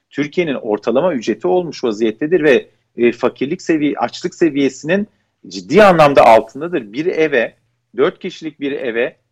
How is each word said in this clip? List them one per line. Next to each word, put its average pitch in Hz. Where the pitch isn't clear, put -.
Türkiye'nin 147
ortalama 120
ücreti 113
olmuş 180
vaziyettedir 120
ve, 131
e, 117
fakirlik 135
seviye-, 147
açlık -
seviyesinin 151
ciddi 98
anlamda 156
altındadır. 117
Bir 151
eve, 151
dört 170
kişilik 156
bir 139
eve 127